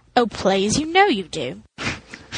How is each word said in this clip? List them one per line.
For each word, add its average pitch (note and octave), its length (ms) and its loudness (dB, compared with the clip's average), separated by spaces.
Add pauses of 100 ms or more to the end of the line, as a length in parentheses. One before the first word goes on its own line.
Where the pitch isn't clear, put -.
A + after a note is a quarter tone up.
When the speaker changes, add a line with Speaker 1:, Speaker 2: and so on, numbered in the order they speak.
(160)
Speaker 1:
Oh, A#3+ 120 4
please, G3 520 0
you D#4 80 -4
know F#4 200 4
you A3 160 0
do. D#3+ 380 -8 (160)
Speaker 2:
<laughs> - 140 -6 (460)